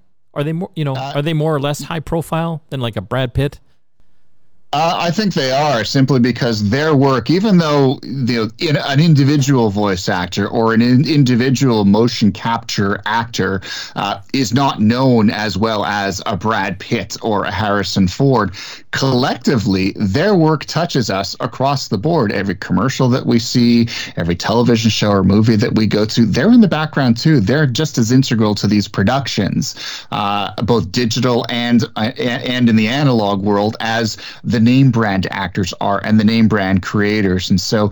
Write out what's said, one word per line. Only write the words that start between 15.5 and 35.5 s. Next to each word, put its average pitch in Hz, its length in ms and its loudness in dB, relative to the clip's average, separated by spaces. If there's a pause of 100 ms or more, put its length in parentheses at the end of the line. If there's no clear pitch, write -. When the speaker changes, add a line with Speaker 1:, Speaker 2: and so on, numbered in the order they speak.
Speaker 2:
well 107 260 -2
as 98 440 -4
a 104 100 -4
Brad 104 400 -4
Pitt - 460 -6
or 104 220 -2
a 85 60 -6
Harrison 101 560 0
Ford, 110 460 0 (380)
collectively, 123 1040 0
their 143 400 0
work 156 300 2
touches 156 440 -2
us 98 300 -4
across 135 480 -2
the 110 100 -2
board. 127 340 0
Every 98 220 -2
commercial 131 560 0
that - 160 0
we 120 140 2
see, 117 480 2 (280)
every 87 200 -2
television 113 560 2
show 107 180 0
or 98 140 2
movie 107 320 4
that 120 180 0
we 107 140 2
go 104 180 0
to, 117 180 0
they're 143 300 2
in 247 80 8
the 208 60 6
background 151 500 0
too. 160 220 4
They're 135 260 2
just 151 320 -2
as 117 140 0
integral 113 420 2
to 101 140 -2
these 101 200 2
productions, - 880 -2 (380)
uh, 101 500 -4
both 107 300 0
digital 120 580 0
and, 120 340 0 (120)
uh, 113 200 -2
a-, 123 400 -4
and 123 140 2
in 110 60 4
the 110 120 2
analog 113 540 0
world, 104 380 0
as 113 380 -2 (260)
the 110 240 2
name 131 240 6
brand 104 400 0
actors 95 480 -4